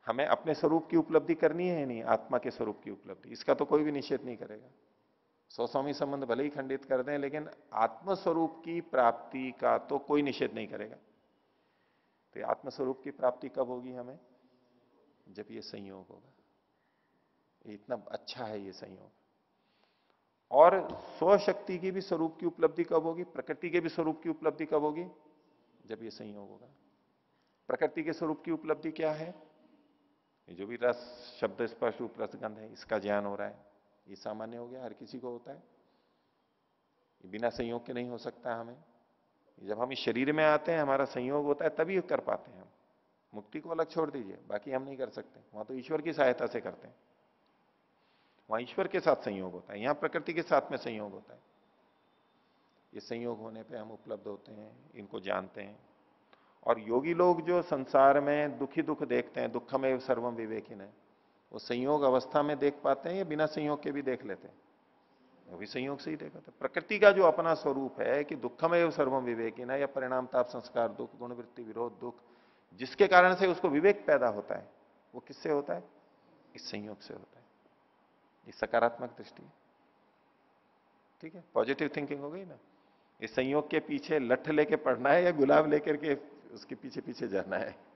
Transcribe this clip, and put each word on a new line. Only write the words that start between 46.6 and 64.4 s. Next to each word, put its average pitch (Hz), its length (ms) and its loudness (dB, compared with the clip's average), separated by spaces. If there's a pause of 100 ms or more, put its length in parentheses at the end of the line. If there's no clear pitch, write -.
करते - 280 -12
हैं, - 80 -20 (1500)
वहां 113 120 0
ईश्वर 185 260 -4
के 180 120 0
साथ 147 160 4
संयोग 95 360 -6
होता 90 200 -14
है, 104 100 -8
यहां 143 120 2
प्रकृति 165 380 -4
के 160 100 -2
साथ 143 280 2
में 131 80 -4
संयोग 107 340 -8
होता 107 220 -18
है। 117 60 -20 (1500)
ये 107 60 -10
संयोग 117 380 -6
होने 110 240 -14
पे 117 140 -14
हम 107 140 -12
उपलब्ध 104 360 -10
होते 104 260 -12
हैं, 107 420 -20
इनको 107 260 -10
जानते 95 420 -6
हैं। 104 160 -16 (880)
और 117 140 2
योगी 131 340 0
लोग 175 280 6
जो 175 200 2
संसार 139 580 6
में 147 380 0
दुखी 139 240 -2
दुख 151 200 -2
देखते 123 380 0
हैं, 120 120 -2
दुखमेव 131 460 0
सर्वम 120 360 -2
विवेकिन 110 460 -8
है, 101 140 -20 (580)
वो 107 60 -12
संयोग 135 440 0
अवस्था 131 400 4
में 147 160 0
देख 143 260 0
पाते 139 240 0
हैं 180 80 -4
या 196 80 -2
बिना 156 220 0
संयोग 147 360 -2
के 147 100 -4
भी 139 100 -4
देख 127 220 -4
लेते 95 240 -10